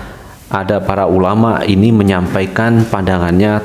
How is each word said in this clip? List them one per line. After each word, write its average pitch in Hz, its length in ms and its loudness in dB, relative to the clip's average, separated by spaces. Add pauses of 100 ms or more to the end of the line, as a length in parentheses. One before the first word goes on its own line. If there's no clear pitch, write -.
(520)
ada 98 280 -2
para 98 240 -2
ulama 95 600 0
ini 101 280 2
menyampaikan 104 960 0
pandangannya 95 760 0